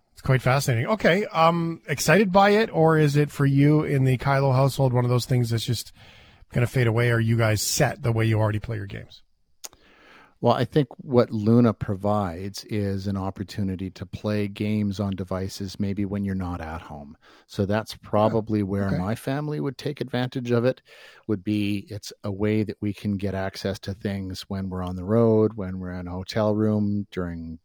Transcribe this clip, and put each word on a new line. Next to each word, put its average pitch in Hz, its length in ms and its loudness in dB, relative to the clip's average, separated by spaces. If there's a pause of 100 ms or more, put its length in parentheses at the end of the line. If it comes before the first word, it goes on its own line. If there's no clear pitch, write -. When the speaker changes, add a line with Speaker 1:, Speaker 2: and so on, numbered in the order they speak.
(120)
Speaker 1:
it's - 120 -20
quite 131 180 2
fascinating. 127 460 0
Okay, 202 400 2
um, 165 600 2
excited 180 440 4
by 196 180 6
it, 214 240 2
or 160 240 4
is 147 180 4
it 147 140 2
for - 160 0
you 143 380 6
in 143 200 0
the 131 140 2
Kylo 139 360 2
household 131 400 2
one 123 120 2
of 120 60 0
those 123 160 0
things 123 240 0
that's 117 120 -2
just - 300 -4 (580)
gonna 120 140 2
fade 120 220 2
away? 117 240 2
Are 117 80 2
you 113 180 2
guys 110 240 2
set - 400 0
the 120 100 0
way 113 140 2
you 110 140 2
already 107 200 0
play 113 180 -8
your 101 100 -10
games? - 340 -16 (1200)
Speaker 2:
Well, 120 140 4
I 127 120 0
think 143 220 2 (100)
what 120 340 0
Luna 113 420 4
provides 98 920 -4
is 101 420 -4
an 98 100 -2
opportunity 95 720 -6
to - 160 -14
play 104 420 -4
games 104 520 -2
on 98 160 -2
devices 95 640 -8
maybe 101 260 -4
when 101 180 -4
you're 98 120 -4
not 90 260 -6
at 80 180 -10
home. 73 380 -16 (300)
So - 180 -4
that's 107 300 -4
probably 107 640 0
Speaker 1:
Yeah. 104 60 0
Speaker 2:
where 98 240 -2
Speaker 1:
Okay. 95 100 -2
Speaker 2:
my 98 160 -2
family 151 440 -6
would 143 200 -6
take 143 200 -8
advantage 123 520 -4
of 120 120 4
it, 131 200 0 (420)
would 101 180 -2
be 104 460 -2
it's 104 240 -12 (100)
a 104 80 -6
way 107 300 0
that 104 180 -4
we 104 140 -2
can 101 240 -4
get 95 160 -4
access 95 460 -6
to 98 160 -8
things 98 520 -8
when 95 220 -6
we're 92 140 -6
on 90 120 -6
the 90 80 -8
road, 110 500 4
when 92 260 -8
we're 90 140 -10
in 90 140 -10
a 87 40 -10
hotel 104 440 -2
room, 104 540 0
during 85 560 -8